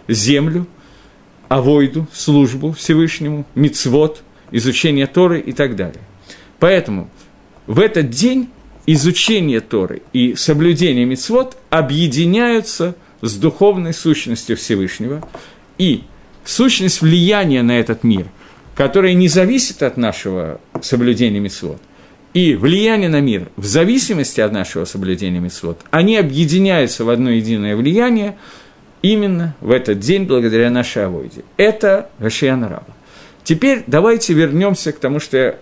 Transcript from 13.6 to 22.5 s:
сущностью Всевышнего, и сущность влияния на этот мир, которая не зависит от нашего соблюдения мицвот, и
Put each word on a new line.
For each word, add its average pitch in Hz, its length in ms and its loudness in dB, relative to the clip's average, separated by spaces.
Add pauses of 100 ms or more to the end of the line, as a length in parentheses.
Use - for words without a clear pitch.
сущностью 120 600 -2
Всевышнего, 110 680 -4 (560)
и 180 240 0 (420)
сущность 208 580 0
влияния 170 600 2
на 120 160 2
этот 113 240 -2
мир, 101 240 2 (480)
которая 185 400 2
не 180 140 4
зависит 185 560 0
от 123 120 -2
нашего 95 640 -4 (220)
соблюдения 120 560 0
мицвот, 95 420 -8 (520)
и 175 220 2